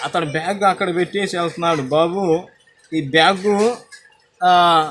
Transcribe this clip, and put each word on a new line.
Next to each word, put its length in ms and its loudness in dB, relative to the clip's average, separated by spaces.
అతడు 220 -4
బ్యాగ్ 380 -4
అక్కడ 300 0
పెట్టేసి 440 -4
వెళ్తున్నాడు. 440 -2
"బాబు, 600 0
ఈ 140 -4
బ్యాగు," 680 2
ఆ, 40 4